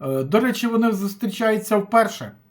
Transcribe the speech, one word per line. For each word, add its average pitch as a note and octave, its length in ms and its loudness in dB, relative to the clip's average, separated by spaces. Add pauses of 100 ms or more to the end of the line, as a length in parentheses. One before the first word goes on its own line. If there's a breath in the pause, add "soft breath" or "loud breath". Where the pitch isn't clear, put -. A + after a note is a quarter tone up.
Е, C3+ 240 -2
до F#3 160 2
речі, B3 260 0
вони A3+ 260 2
зустрічаються G#3+ 840 -2
вперше. G3+ 560 0 (180)